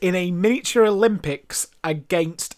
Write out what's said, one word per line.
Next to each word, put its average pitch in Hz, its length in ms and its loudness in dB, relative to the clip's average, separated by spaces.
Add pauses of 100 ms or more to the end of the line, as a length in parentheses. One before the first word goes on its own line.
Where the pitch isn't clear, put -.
in 180 120 2
a 180 160 -2
miniature 220 560 2
Olympics 202 800 -2 (160)
against 160 720 -4